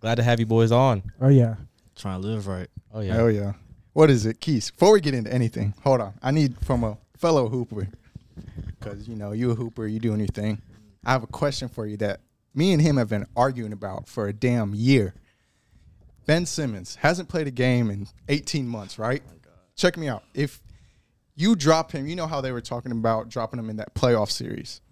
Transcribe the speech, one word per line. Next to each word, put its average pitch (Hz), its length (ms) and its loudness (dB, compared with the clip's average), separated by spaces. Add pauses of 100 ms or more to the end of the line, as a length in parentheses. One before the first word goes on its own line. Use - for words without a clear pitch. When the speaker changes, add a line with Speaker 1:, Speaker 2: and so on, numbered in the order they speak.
Speaker 1:
Glad 113 160 0
to 117 60 2
have 120 180 4
you 113 60 0
boys 113 260 4
on. 120 300 4 (180)
Speaker 2:
Oh, 131 80 4
yeah. 120 280 6 (400)
Speaker 3:
Trying 95 260 -8
to 98 60 -6
live 110 180 -6
right. 90 220 -8 (240)
Speaker 1:
Oh, 107 80 -10
yeah. 98 140 -4
Speaker 4:
Hell 117 160 4
yeah. 101 220 -2 (400)
What 156 180 8
is 113 160 4
it, 113 140 -4
Keys? 135 300 -2
Before 196 220 6
we 208 80 8
get 147 140 -2
into 117 180 -4
anything, 113 500 -2
hold 131 180 4
on. 98 220 -8
I 131 80 -2
need 143 340 2
from 123 200 0
a 107 120 -4 (200)
fellow 151 320 2
hooper, 110 400 -6 (920)
'cause, 104 280 -12
you 117 80 -10
know, 104 160 -8
you 120 180 0
a 117 40 0
hooper, 113 320 -6
you 107 140 -6
doing 110 200 0
your 101 80 -2
thing. 104 340 -4 (420)
I 120 80 0
have 127 100 0
a 127 60 -14
question 139 400 -4
for 113 180 -10
you 104 120 -8
that 101 220 -2 (340)
me 175 180 2
and 156 100 4
him 151 140 4
have 117 120 2
been 104 180 -4 (100)
arguing 123 360 0
about 98 360 -10
for 107 200 -4
a 101 40 -4
damn 113 420 0
year. 110 400 4 (1120)
Ben 170 200 2
Simmons 110 500 -6
hasn't 175 320 0
played 156 180 -4
a 139 40 -6
game 123 400 2
in 101 160 -6 (220)
eighteen 143 400 -2
months, 104 300 -10
right? 120 280 -4
Speaker 3:
Oh - 40 -20
my 82 120 -20
God. - 100 -20 (240)
Speaker 4:
Check 180 200 2
me 160 120 -6
out. 110 140 -6 (120)
If 139 260 -4 (760)
you 196 220 2
drop 160 340 2
him, 139 160 -8
you 160 100 -8
know 170 100 -6
how 160 160 -4
they 131 100 -6
were 120 80 -6
talking 120 320 -8
about 113 380 0
dropping 120 280 -6
him 110 120 -8
in 107 60 -10
that 107 180 -12
playoff 117 360 2
series - 600 -10